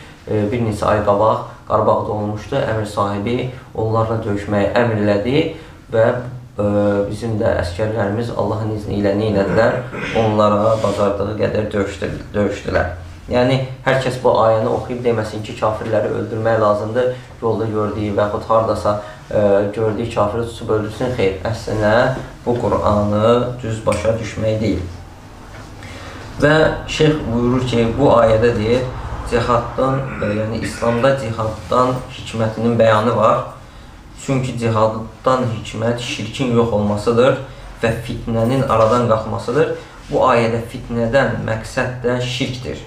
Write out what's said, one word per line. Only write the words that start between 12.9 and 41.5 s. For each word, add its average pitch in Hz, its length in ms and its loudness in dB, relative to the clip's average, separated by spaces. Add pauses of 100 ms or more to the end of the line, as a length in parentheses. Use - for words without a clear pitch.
Yəni, 123 340 2 (220)
hər 131 260 2
kəs 127 160 -2
bu 123 160 4
ayəni 110 320 4
oxuyub 120 320 -2
deməsin 110 400 0
ki, 117 160 -10
kafirləri 110 560 0
öldürmək 110 480 0
lazımdır, 110 540 2 (220)
yolda 110 360 -2
gördüyü 104 400 -2
və 104 140 2
yaxud 110 180 -4
hardasa, 107 540 2 (260)
e, 104 160 0 (300)
gördüyü 110 420 -2
kafiri 113 320 0
tutub 110 320 -4
öldürsün. 110 400 -2
Xeyr, 95 240 0
əslində 110 540 0 (460)
bu 120 200 0
Qur'anı 107 1040 2
düz 113 180 -6
başa 110 320 0
düşmək 110 480 -2
deyil. 90 240 0 (1500)
Və 147 180 4 (320)
şeyx 156 400 2
buyurur 120 400 0
ki, 117 220 2 (100)
bu 135 160 4
ayədə 117 400 6
deyir, 113 320 2 (460)
cihaddan, 123 680 0 (240)
e, 107 40 0
yəni 107 340 -2
İslamda 120 580 0
cihaddan 117 760 0 (160)
hikmətinin 113 680 -2
bəyanı 110 380 4
var. 120 280 4 (840)
Çünki 127 320 -2
cihaddan 113 880 0
hikmət 110 500 -4
şirkin 117 580 -4
yox 117 160 4
olmasıdır 107 640 2 (440)
və 139 80 2 (120)
fitnənin 117 640 0
aradan 113 400 4
qalxmasıdır. 110 640 0 (360)
Bu 113 180 2
ayədə 117 400 2
fitnədən 117 800 0
məqsəd 113 580 -4